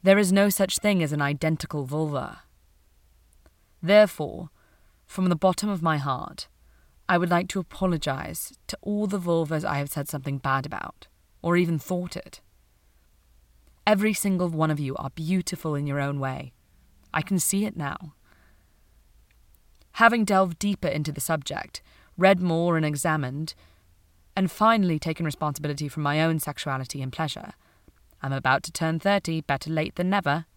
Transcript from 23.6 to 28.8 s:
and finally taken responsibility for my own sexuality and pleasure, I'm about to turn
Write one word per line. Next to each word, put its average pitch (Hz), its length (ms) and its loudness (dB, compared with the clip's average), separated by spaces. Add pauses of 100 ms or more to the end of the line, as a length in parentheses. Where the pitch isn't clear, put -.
and 190 160 0
finally 208 480 4
taken 165 260 -4
responsibility 147 640 -4
for 135 100 -8
my 151 240 0
own 165 160 2
sexuality 135 640 -6
and 131 100 -6
pleasure, - 420 -6 (680)
I'm 135 100 -4
about 135 320 2
to - 80 -10
turn 160 280 0